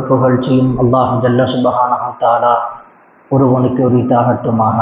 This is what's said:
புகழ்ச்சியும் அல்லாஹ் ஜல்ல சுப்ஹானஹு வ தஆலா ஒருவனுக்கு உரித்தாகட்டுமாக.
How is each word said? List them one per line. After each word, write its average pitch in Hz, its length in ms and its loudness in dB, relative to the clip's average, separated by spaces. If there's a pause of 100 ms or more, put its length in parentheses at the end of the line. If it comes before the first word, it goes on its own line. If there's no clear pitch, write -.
புகழ்ச்சியும் 127 680 2
அல்லாஹ் 123 340 0 (100)
ஜல்ல 123 240 0
சுப்ஹானஹு 123 600 -2
வ 120 140 -8
தஆலா 120 360 2 (720)
ஒருவனுக்கு 127 600 0
உரித்தாகட்டுமாக. 120 920 0